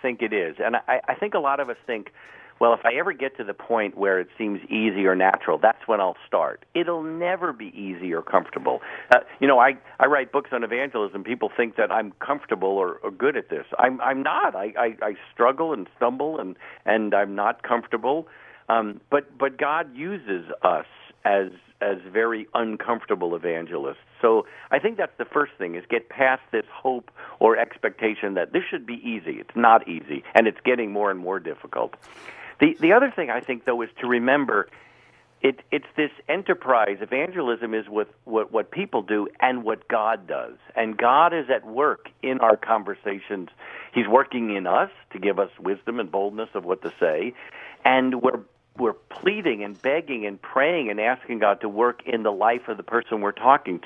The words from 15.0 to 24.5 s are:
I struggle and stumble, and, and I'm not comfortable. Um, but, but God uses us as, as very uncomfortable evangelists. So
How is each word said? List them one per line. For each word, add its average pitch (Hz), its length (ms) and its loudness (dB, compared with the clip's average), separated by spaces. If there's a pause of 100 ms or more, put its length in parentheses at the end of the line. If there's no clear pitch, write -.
I 107 120 -2 (200)
struggle 139 400 2
and 92 120 -6 (100)
stumble, 139 440 -2
and, 92 160 -10 (300)
and 104 280 2
I'm 101 200 2
not 104 280 -2
comfortable. 120 640 -2 (440)
Um, 107 400 0
but, 143 260 -2
but 135 220 -2
God 147 360 -2
uses 127 520 -8 (160)
us 82 240 2 (380)
as, 98 240 2 (320)
as 101 180 -2 (120)
very 110 440 -2
uncomfortable 107 800 -4
evangelists. 82 640 -6 (220)
So 113 260 4 (240)